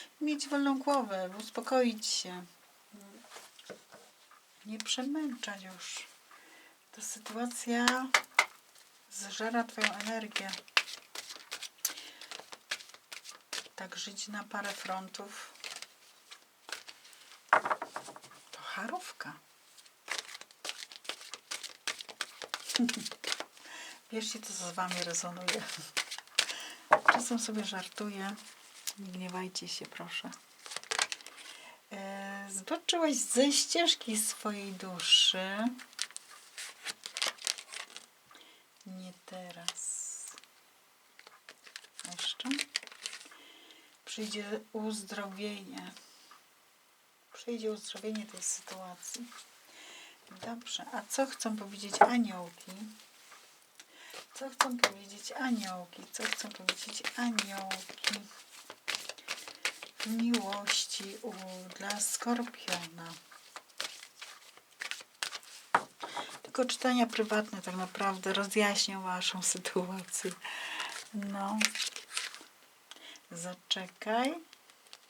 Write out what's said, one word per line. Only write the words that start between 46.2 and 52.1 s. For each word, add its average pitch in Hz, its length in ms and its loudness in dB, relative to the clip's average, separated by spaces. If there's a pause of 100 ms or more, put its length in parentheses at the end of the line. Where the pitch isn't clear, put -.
Przyjdzie 220 400 -2
uzdrowienie 214 540 -4
tej 202 160 -10
sytuacji. 185 840 -6 (1160)
Dobrze, - 500 -6
a 208 160 -2
co 269 180 4
chcą 220 300 0
powiedzieć 202 460 2
aniołki? 190 680 6 (1600)